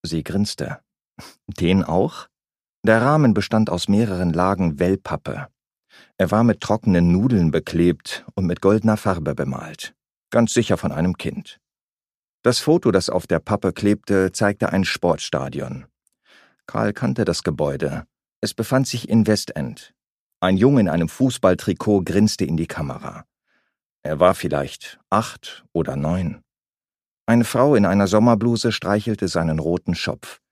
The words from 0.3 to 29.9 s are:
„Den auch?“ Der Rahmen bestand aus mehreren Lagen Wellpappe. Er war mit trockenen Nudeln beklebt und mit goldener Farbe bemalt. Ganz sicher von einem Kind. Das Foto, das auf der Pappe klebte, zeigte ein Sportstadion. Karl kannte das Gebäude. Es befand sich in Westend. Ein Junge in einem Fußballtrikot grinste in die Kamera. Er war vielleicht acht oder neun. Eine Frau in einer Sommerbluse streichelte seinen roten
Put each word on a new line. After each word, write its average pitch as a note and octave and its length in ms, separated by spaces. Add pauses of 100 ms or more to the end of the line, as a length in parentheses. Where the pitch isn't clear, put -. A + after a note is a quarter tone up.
„Den F2+ 380
auch?“ F#2+ 440 (540)
Der A2+ 200
Rahmen C#3 320
bestand G#2+ 360
aus F2 180
mehreren G2 440
Lagen F2 460
Wellpappe. F2 720 (720)
Er F#2 120
war A2 140
mit A2+ 160
trockenen F2 500
Nudeln F#2+ 400
beklebt - 840
und F#2+ 120
mit F2 140
goldener G#2+ 360
Farbe D#2+ 380
bemalt. - 600 (360)
Ganz A#2 220
sicher G#2+ 240
von - 160
einem E2+ 240
Kind. - 420 (840)
Das - 180
Foto, D3+ 320
das F2+ 180
auf F2 160
der E2 140
Pappe G2 320
klebte, G2+ 600
zeigte - 400
ein F#2+ 120
Sportstadion. - 1000 (800)
Karl A2 260
kannte A#2 320
das E2+ 180
Gebäude. C#2+ 640 (340)
Es - 140
befand C3 320
sich - 220
in A2 180
Westend. D2+ 680 (460)
Ein F#2+ 160
Junge B2+ 240
in F#2+ 80
einem E2 200
Fußballtrikot G2+ 920
grinste G#2 420
in E2 120
die E2 120
Kamera. - 560 (800)
Er D2+ 160
war F2+ 140
vielleicht - 680 (100)
acht - 640
oder D2+ 240
neun. D#2+ 460 (840)
Eine A#2 180
Frau C3+ 300
in G#2 100
einer G2 220
Sommerbluse A2+ 640
streichelte G#2 560
seinen E2 320
roten E2+ 380